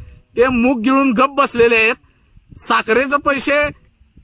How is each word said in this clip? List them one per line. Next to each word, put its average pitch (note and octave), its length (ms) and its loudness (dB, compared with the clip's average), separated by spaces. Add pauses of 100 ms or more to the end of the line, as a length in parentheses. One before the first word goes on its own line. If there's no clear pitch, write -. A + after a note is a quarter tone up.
(360)
ते B3 120 2
मूग B3 320 0
गिळून C4+ 320 0
गप्प C4 220 0
बसलेले A#3 420 2
आहेत. A3 180 0 (640)
साखरेचं A#3 600 -2
पैसे C#4+ 520 -2 (560)